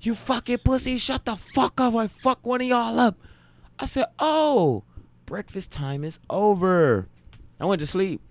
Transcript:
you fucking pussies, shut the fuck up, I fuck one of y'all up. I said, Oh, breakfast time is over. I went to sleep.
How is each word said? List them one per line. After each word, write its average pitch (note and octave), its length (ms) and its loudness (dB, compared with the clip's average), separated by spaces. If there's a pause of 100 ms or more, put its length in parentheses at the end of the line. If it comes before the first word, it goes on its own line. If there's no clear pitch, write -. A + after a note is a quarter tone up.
you A3+ 140 -2
fucking A#3+ 440 -2
pussies, B3+ 420 0
shut - 240 -4
the A3+ 100 -4
fuck - 440 -2
up, B3 160 2
I A3+ 120 0
fuck - 380 -2
one B3 160 -2
of B3+ 60 -2
y'all A#3 320 0
up. A#3 180 4 (640)
I C4 60 -8
said, C4 200 -2 (140)
Oh, C#4+ 640 2 (420)
breakfast F#3+ 460 -10
time C#3 320 -6
is D#3+ 160 -10 (100)
over. F3 800 2 (520)
I D3+ 60 -6
went F#3 140 0
to D3 80 -6
sleep. F#3+ 440 -4